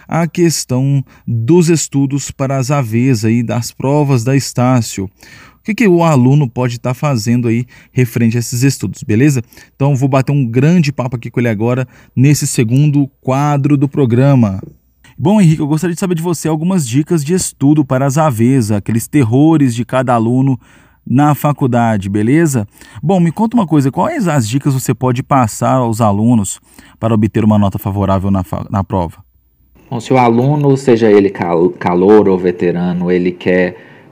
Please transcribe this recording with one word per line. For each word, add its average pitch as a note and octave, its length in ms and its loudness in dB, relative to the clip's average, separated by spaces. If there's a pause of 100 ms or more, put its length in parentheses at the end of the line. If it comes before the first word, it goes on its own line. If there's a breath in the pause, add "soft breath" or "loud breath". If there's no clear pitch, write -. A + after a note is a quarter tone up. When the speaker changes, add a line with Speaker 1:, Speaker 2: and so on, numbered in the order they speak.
Speaker 1:
a E3 220 -4
questão C#3 760 -2 (220 soft breath)
dos C3+ 420 2
estudos C#3 640 -2
para C3+ 260 -4
as C3 140 -2
A D3 100 0
Vs A#2 440 0
aí, A#2 180 2
das A2+ 300 -6
provas C#3 500 0
da C3 140 0
Estácio. B2 680 -2 (520 loud breath)
O - 60 -20
que A3 100 -4
que G#3+ 140 2
o E3+ 160 4
aluno C#3 440 4
pode B2 300 -6
tá B2 160 -6
fazendo A#2+ 540 -2
aí A#2 180 -2 (240 loud breath)
referente A#2+ 460 0
a A#2+ 40 -2
esses A#2+ 220 -4
estudos, C3 400 -2
beleza? B2+ 400 0 (320 loud breath)
Então C#3 220 0
vou C3+ 120 0
bater C3 220 0
um C#3 160 0
grande C#3+ 460 2
papo A#2+ 240 -6
aqui A#2+ 120 -10
com B2+ 120 -6
ele A#2+ 80 0
agora A#2 400 -2 (260 soft breath)
nesse C#3 320 2
segundo C#3 640 0 (100)
quadro C#3+ 560 0
do C#3 120 0
programa. B2 760 2 (560 soft breath)
Bom, G3 200 2
Henrique, D#3+ 220 4
eu D3+ 60 -2
gostaria D#3 260 -2
de D#3+ 80 -8
saber F3+ 140 -2
de D#3+ 80 -6
você E3 260 -4
algumas D#3+ 400 -2
dicas D3 340 0
de D3+ 120 -2
estudo D3+ 500 0
para C3 220 -2
as C3+ 100 0
A D#3 140 2
Vs, A#2 400 0
aqueles A2 380 -4
terrores C#3+ 640 2
de A#2 100 -6
cada B2+ 300 -2
aluno B2 440 0 (480 soft breath)
na D3 280 2
faculdade, A#2 760 -2
beleza? B2 580 0 (360 loud breath)
Bom, F3+ 180 0
me E3+ 100 2
conta A3+ 240 -2
uma A3 120 0
coisa: C#3+ 240 2
quais G3+ 380 -4
as C3+ 200 0
dicas C3+ 240 -2
você B2+ 220 -2
pode B2+ 280 -4
passar B2 520 -2
aos A#2 260 -2
alunos A2 580 0 (400 loud breath)
para A2+ 140 -2
obter G#2+ 320 0
uma G#2+ 140 4
nota G2+ 200 -2
favorável G2 520 -2
na F#2+ 120 0
fa-, - 280 -8
na G2 120 -4
prova? F2+ 400 -6 (680)
Speaker 2:
Bom, B2 100 -8
se - 120 -4
o C3 40 2
aluno, C3 600 2
seja A#2 340 2
ele G2+ 180 6
cal-, F2 420 0
calouro G2 600 2
ou F#2 60 2
veterano, F2 720 -2
ele F2+ 220 0
quer, F2+ 440 0 (360 loud breath)